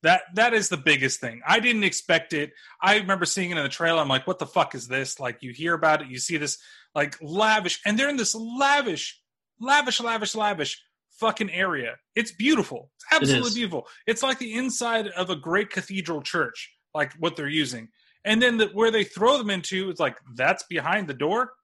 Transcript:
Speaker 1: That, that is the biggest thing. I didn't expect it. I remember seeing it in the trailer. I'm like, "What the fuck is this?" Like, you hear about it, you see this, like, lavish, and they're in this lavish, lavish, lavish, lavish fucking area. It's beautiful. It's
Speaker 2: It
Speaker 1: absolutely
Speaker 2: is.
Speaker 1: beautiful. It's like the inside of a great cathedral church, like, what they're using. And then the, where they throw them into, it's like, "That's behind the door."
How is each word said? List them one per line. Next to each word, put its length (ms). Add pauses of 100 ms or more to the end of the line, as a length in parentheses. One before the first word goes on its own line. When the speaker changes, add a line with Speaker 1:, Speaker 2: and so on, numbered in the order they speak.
Speaker 1:
That, 200 (120)
that 180
is 160
the 80
biggest 440
thing. 260
I 140
didn't 240
expect 480
it. 200 (300)
I 140
remember 280
seeing 260
it 60
in 60
the 60
trailer. 320
I'm 80
like, 180
"What 140
the 80
fuck 260
is 140
this?" 320
Like, 220
you 100
hear 220
about 280
it, 60
you 100
see 200
this, 200 (340)
like, 300
lavish, 640
and 100
they're 120
in 80
this 180
lavish, 840 (400)
lavish, 400
lavish, 340
lavish 480 (380)
fucking 320
area. 460 (180)
It's 160
beautiful. 640
It's 80
Speaker 2:
It 100
Speaker 1:
absolutely 360
Speaker 2:
is. 40
Speaker 1:
beautiful. 320 (220)
It's 160
like 160
the 140
inside 520
of 240
a 60
great 340
cathedral 500
church, 520 (220)
like, 260
what 160
they're 120
using. 380 (380)
And 180
then 140
the, 160
where 180
they 140
throw 340
them 120
into, 380
it's 120
like, 160 (180)
"That's 300
behind 420
the 80
door." 380 (120)